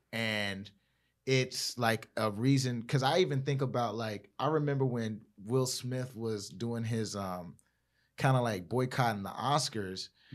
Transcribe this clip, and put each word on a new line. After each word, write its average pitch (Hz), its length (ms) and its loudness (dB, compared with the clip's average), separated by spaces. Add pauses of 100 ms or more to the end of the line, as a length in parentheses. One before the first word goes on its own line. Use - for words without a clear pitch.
(120)
And 104 580 -2 (560)
it's, 131 520 0
like, 113 380 2
a 110 160 2
reason, 127 520 2
'cause 131 180 2
I 151 180 4
even 143 240 2
think 139 180 0
about, 117 340 0
like, 110 420 -6
I 131 100 0
remember 143 380 2
when 113 400 -2 (120)
Will 123 280 2
Smith 127 500 -4
was 110 340 -4
doing 117 340 -4
his, 110 320 -2
um, 90 400 -6 (640)
kinda, 131 240 4
like, 98 260 -2
boycotting 120 560 2
the 92 60 -6
Oscars, 110 800 -2 (240)